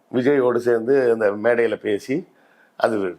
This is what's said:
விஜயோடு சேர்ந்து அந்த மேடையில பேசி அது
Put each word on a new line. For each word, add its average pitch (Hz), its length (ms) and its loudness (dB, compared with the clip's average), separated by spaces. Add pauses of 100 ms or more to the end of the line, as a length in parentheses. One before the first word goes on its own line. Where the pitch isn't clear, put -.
(140)
விஜயோடு 123 440 2
சேர்ந்து 120 540 2
அந்த 110 200 0
மேடையில 113 440 0
பேசி 107 520 -4 (480)
அது 98 440 -2